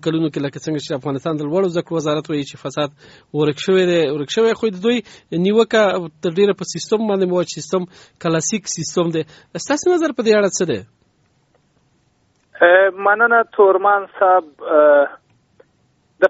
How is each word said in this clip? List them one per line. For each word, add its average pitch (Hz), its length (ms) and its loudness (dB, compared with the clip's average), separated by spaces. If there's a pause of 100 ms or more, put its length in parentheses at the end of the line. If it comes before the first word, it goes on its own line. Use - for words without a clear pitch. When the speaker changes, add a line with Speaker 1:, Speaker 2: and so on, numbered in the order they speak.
Speaker 1:
کلونو 160 240 -2
کې، 147 140 -6
لکه 139 180 -8
څنګه 156 240 -6
چې 156 120 -8
افغانستان 139 400 -6
د 151 60 -6
لوړو 175 260 -2
زده 170 140 -4
کړو - 120 -10
وزارت 151 360 -4
وایي 147 140 -4
چې 139 200 -14
فساد 147 260 -6 (440)
ورک 151 260 0
شوی 185 260 2
دی، 170 240 2
ورک 147 200 -6
شوی. 226 240 2
خو 226 140 -4
د 185 160 -6
دوی 233 180 0 (300)
نیوکه 214 520 2 (380)
تر 185 80 -2
ډېره 196 240 0
په 180 100 -8
سیستم - 340 -4
باندې 196 340 -2
وه 180 120 0
چې - 120 -10
سیستم 180 280 -4 (360)
کلاسیک 165 480 -2
سیستم 170 420 -4
دی. 160 140 -4 (320)
ستاسې - 380 -4
نظر 320 180 0
په 240 120 -6
دې 214 160 4
اړه 202 180 0
څه 196 100 -2
دی؟ 120 120 -4 (1800)
Speaker 2:
آه، 185 280 6 (160)
مننه 226 380 2
تورمان 196 600 2 (140)
صاحب. 185 260 4 (180)
آه، 151 440 4 (1120)
د 196 80 2